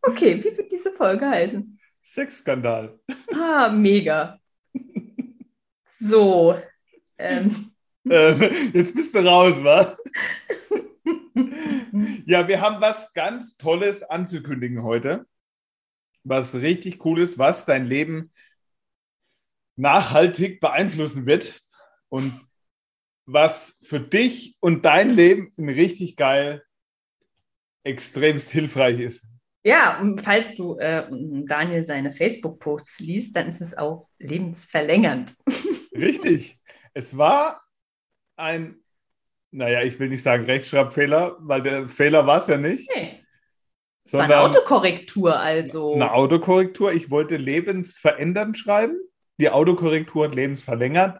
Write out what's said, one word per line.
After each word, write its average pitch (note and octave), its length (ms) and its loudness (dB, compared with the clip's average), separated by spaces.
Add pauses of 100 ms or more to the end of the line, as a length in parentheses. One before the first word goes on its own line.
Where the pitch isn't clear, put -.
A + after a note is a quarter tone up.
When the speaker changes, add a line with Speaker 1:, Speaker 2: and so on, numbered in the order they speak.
Speaker 1:
Okay, E4 420 2
wie G#4+ 140 -4
wird - 140 -8
diese F#4 200 -6
Folge A3+ 380 -2
heißen? G#3 500 -4 (220)
Speaker 2:
Sexskandal. A#2+ 960 -6 (340)
Speaker 1:
Ah, D4+ 360 0
mega. F#3+ 720 0 (1600)
So. F#3+ 600 4 (600)
Ähm. F3+ 540 -4 (380)
Speaker 2:
Ähm, E3+ 640 4
jetzt F3 220 0
bist D#4+ 180 -4
du G#3+ 60 2
raus, F3+ 440 6
wa? D#3 380 4
Speaker 1:
<laughs> - 60 -18 (2250)
Speaker 2:
Ja, F3 220 0
wir F#3 140 0
haben G#3 200 -2
was G#3+ 320 -2
ganz G#3 440 -8
Tolles F3+ 460 -2
anzukündigen C#3 800 -8
heute. C3 420 -4 (960)
Was C3 320 -4
richtig F3 440 -4
Cooles, E3+ 380 -2
was C#3 280 2
dein C3+ 200 0
Leben D#3+ 460 -4 (1400)
nachhaltig E3+ 840 2
beeinflussen D3 680 -2
wird D3 340 0 (500)
und C3+ 240 -6 (920)
was D3+ 580 0
für D3 160 -6
dich A3+ 600 -2
und E3 260 0
dein E3+ 260 4
Leben F#3+ 460 6
ein D3+ 120 -8
richtig F3 480 -2
geil, C#3+ 460 0 (1200)
extremst C#3 680 -2
hilfreich C3+ 500 0
ist. A#2+ 240 -10 (400)
Speaker 1:
Ja, G#3+ 360 4
und G3+ 220 -2
falls G#3+ 340 0
du, F3 220 -10
äh, D#3+ 300 -4 (380)
Daniel E3 380 -4
seine C#3+ 280 -6
Facebook-Posts D#3+ 880 -6
liest, G3 360 -8
dann E3 120 -4
ist E3+ 140 -12
es E3+ 160 -14
auch D#3+ 320 -8 (100)
lebensverlängernd. D#3 1160 -2 (300)
<laughs> - 300 -8
Speaker 2:
Richtig. - 640 -2 (340)
Es C3 240 -14
war C#4 440 2 (760)
ein, E3 440 -8 (720)
naja, A#2+ 320 -2
ich B2 160 -6
will C3+ 100 -4
nicht C3 140 -8
sagen A#2+ 220 0
Rechtschreibfehler, C#3+ 920 0
weil C#3+ 240 -4
der C3+ 240 -4
Fehler D3 400 4
war's F3 200 4
ja G#3+ 100 2
nicht. E3 380 -4
Speaker 1:
Nee. - 280 -10 (840)
Es - 80 -20
war C3+ 80 2
Speaker 2:
Sondern D3 180 6
Speaker 1:
eine - 100 6
Autokorrektur, F#3 880 2
also. D#3 560 -4
Speaker 2:
eine B2 180 0
Autokorrektur. F3+ 800 2
Ich E3 160 -4
wollte D3+ 280 -2
lebensverändernd F3 1200 -2
schreiben. A3 400 -2 (420)
Die D3 100 4
Autokorrektur D#3+ 800 0
hat C#3 80 -6
lebensverlängert. C3+ 840 -2